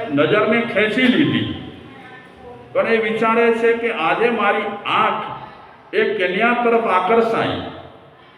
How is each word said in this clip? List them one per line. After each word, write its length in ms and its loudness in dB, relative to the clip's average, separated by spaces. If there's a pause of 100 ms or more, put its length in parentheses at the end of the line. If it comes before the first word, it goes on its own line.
(120)
નજરને 500 2
ખેંચી 420 0
લીધી, 720 2 (1000)
પણ 140 0
એ 100 2
વિચારે 560 2
છે 200 2
કે 200 -2
આજે 380 0
મારી 320 0 (240)
આંખ 360 0 (720)
એ 200 0
કન્યા 500 0
તરફ 220 2
આકર્ષાઈ, 760 0 (760)